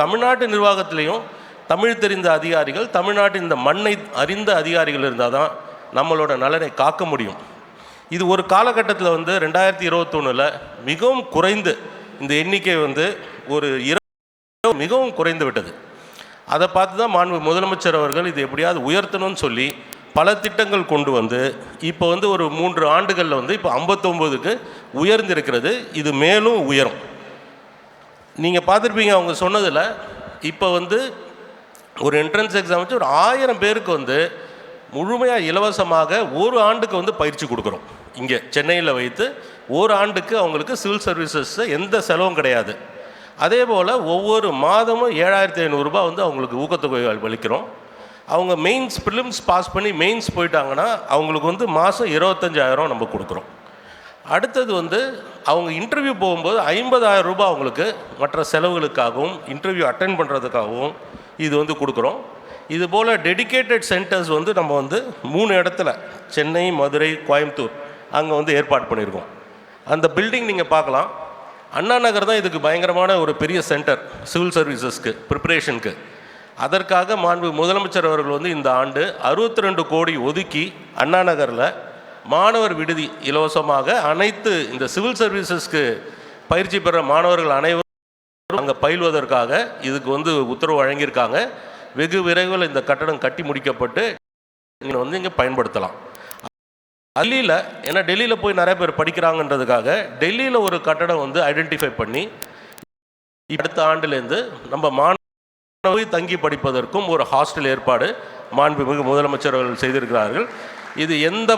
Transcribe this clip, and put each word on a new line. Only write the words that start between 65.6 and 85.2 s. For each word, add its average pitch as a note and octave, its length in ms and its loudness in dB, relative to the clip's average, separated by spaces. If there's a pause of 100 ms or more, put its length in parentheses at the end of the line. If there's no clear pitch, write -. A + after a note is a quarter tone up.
சென்னை, D#3+ 260 2 (160)
மதுரை, C#3+ 300 2 (180)
கோயம்புத்தூர் C#3+ 480 0 (440)
அங்க D#3 200 0
வந்து D3+ 200 0
ஏற்பாடு C#3+ 320 0
பண்ணியிருக்கோம். G2 380 -4 (640)
அந்த D#3+ 120 4 (100)
பில்டிங் A3+ 340 0
நீங்க F3+ 220 0
பார்க்கலாம். D3 380 2 (680)
அண்ணா A3+ 280 2
நகர் G#3 240 2
தான் A3 120 2
இதுக்கு D#3+ 240 -2
பயங்கரமான F3+ 580 2
ஒரு D3+ 180 0
பெரிய E3 180 0 (100)
சென்டர், D3 320 2 (300)
சிவில் F3 260 0
சர்வீசஸ்க்கு, B2 560 -2 (140)
ப்ரிப்பரேஷனுக்கு. C#3+ 640 -2 (720)
அதற்காக F#3 500 0 (100)
மாண்பு F3 340 0
முதலமைச்சர் F#3 500 2
அவர்கள் C#3+ 280 0
வந்து E3 200 -4
இந்த C3+ 100 0 (120)
ஆண்டு C#3 240 0 (260)
அறுபத்திரெண்டு F#3+ 540 0 (100)
கோடி E3 200 2 (140)
ஒதுக்கி D#3 380 -4 (380)
அண்ணா F3+ 260 4
நகர்ல C3 340 0 (680)
மாணவர் G3+ 460 4
விடுதி D#3 280 -2 (220)
இலவசமாக D3+ 720 2 (120)
அனைத்து G#3 420 0 (200)
இந்த B2+ 200 -4
சிவில் A3+ 300 -2